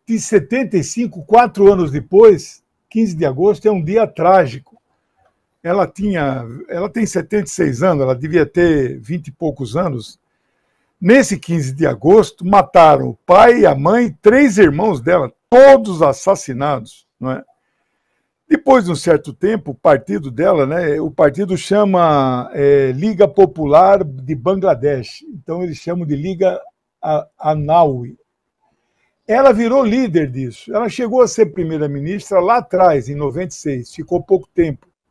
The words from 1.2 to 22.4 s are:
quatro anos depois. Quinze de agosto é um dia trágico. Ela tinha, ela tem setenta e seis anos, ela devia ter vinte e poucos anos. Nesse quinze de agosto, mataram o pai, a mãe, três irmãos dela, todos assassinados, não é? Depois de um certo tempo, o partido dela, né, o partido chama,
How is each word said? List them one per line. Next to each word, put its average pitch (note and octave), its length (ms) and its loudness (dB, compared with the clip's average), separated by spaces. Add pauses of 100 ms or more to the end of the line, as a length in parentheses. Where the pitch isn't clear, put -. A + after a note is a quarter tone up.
quatro G3+ 460 4
anos F3+ 200 0
depois. F#3 720 2 (260)
Quinze A3 280 -2
de D#3+ 100 -2
agosto E3 400 -2
é G#3+ 40 2
um F#3+ 120 -2
dia G3+ 240 -2
trágico. E3 720 0 (800)
Ela F3+ 280 -2
tinha, D3 580 -6 (220)
ela F3+ 200 -8
tem A3+ 160 -4
setenta F#3 420 -4
e - 40 -16
seis C#3+ 320 -4
anos, D#3+ 220 0
ela C3 100 2
devia D3+ 320 -2
ter D3 540 0
vinte D3 260 -10
e C#3 60 -18
poucos C3+ 440 -8
anos. C#3+ 440 -8 (800)
Nesse G#3 360 2
quinze C#3+ 360 -6
de D3+ 120 -4
agosto, E3+ 640 2
mataram E3 640 4
o A#2 180 -12
pai, A#3 400 6
a D3 80 4
mãe, F#3 480 -2
três A#3+ 340 4
irmãos F3 440 2
dela, C#3+ 320 -2 (180)
todos A#3+ 500 6
assassinados, C#3 1080 -4 (100)
não C3 140 -6
é? - 120 -10 (1040)
Depois C4 360 2
de F3 60 -6
um D#3 60 -4
certo D#3 360 -2
tempo, F#3 380 -6
o B2+ 40 -10
partido D3+ 560 -2
dela, D3+ 360 0
né, D#3 340 -4
o D#3+ 100 -6
partido E3+ 460 -2
chama, D#3+ 960 0